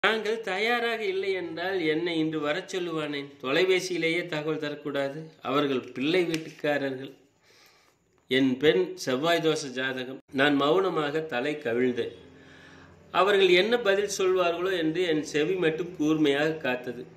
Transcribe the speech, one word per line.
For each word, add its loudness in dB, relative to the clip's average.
"நாங்கள் 0
தயாராக -2
இல்லை -2
என்றால் -4
என்னை 0
இன்று 0
வரச் -4
சொல்லுவானேன்? -4
தொலைபேசியிலேயே 0
தகவல் -4
தரக்கூடாது. -4
அவர்கள் 0
பிள்ளை 0
வீட்டுக்காரர்கள். -4
என் 2
பெண் 2
செவ்வாய் 0
தோஷ 0
ஜாதகம்." -6
நான் 4
மௌனமாக 2
தலை -4
கவிழ்ந்தேன். -2
அவர்கள் 4
என்ன 6
பதில் 0
சொல்வார்களோ 2
என்று 0
என் 0
செவி 0
மட்டும் -2
கூர்மையாக 2
காத்தது. -6